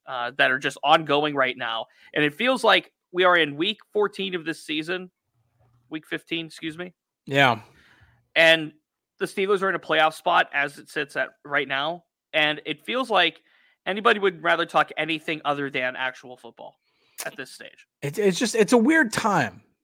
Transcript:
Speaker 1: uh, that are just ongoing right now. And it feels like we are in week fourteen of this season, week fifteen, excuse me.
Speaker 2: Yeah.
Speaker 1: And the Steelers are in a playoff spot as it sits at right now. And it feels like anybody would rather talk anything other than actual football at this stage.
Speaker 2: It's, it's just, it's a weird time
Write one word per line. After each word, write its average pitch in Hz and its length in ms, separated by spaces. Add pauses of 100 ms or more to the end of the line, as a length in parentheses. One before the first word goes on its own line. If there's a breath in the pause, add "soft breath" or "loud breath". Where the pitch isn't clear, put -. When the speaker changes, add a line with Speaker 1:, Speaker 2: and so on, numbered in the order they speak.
Speaker 1:
uh, 120 300
that 139 120
are 131 80
just 143 240
ongoing 147 540
right 127 220
now. 113 300 (260 soft breath)
And 147 100
it 147 100
feels 247 300
like 190 300 (180)
we 180 140
are 180 100
in 147 220
week 208 220 (120)
fourteen 196 420
of 165 120
this 160 200
season, 175 460 (800)
week 156 180
fifteen, 165 380
excuse 160 320
me. 180 160 (320)
Speaker 2:
Yeah. 135 340 (760 soft breath)
Speaker 1:
And 160 360 (480)
the 196 60
Steelers 190 360
are 190 80
in 175 60
a 165 40
playoff 156 340
spot 175 400
as 143 240
it - 120
sits - 280
at 135 140 (120)
right 143 240
now. 147 380 (280)
And 151 320
it 151 200
feels 240 240
like 175 320 (440)
anybody 208 340
would 185 220
rather 170 240
talk 156 300
anything 156 480
other 143 260
than 127 280
actual 127 400
football 117 420 (460)
at 143 100
this 131 160
stage. - 340 (160)
Speaker 2:
It's, 147 160
it's 196 220
just, 240 160
it's 220 160
a 247 60
weird 277 340
time 170 500 (220)